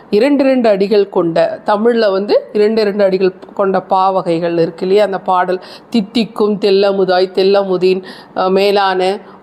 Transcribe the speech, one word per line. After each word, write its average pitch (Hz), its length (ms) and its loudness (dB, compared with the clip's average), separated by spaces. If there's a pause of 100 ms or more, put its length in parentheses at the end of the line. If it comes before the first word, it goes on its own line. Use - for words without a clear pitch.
இரண்டு 269 340 2
இரண்டு 254 260 2
அடிகள் 202 400 2
கொண்ட, 165 560 -2
தமிழ்ல 220 460 0
வந்து 208 320 0 (100)
இரண்டு 214 280 2
இரண்டு 202 220 0
அடிகள் 190 300 0 (200)
கொண்ட 190 360 -2
பாவகைகள் 185 640 0
இருக்கு 170 280 -2
இல்லையா, 196 240 2
அந்த 185 140 -4
பாடல், 185 420 -2 (300)
"தித்திக்கும் 214 680 -2
தெல்லமுதாய் 190 720 0
தெல்லமுதின், 190 720 0 (340)
அ, 185 120 0
மேலான 190 720 0 (240)